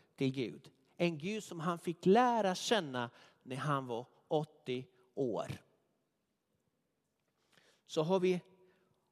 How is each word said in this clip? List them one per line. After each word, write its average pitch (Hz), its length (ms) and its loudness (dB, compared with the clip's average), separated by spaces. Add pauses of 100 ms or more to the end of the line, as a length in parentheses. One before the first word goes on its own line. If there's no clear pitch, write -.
(160)
till 135 160 0
Gud. 131 400 -6 (260)
En 170 200 0
Gud 202 260 -6
som 170 160 -12
han 165 200 -4
fick - 260 -4
lära 214 500 6
känna 131 540 -2 (340)
när 131 120 -10
han 139 320 -2
var 120 180 -6 (220)
åttio 131 580 -4 (300)
år. 110 360 -2 (2250)
Så - 180 -2
har 185 160 4
vi 180 220 2 (720)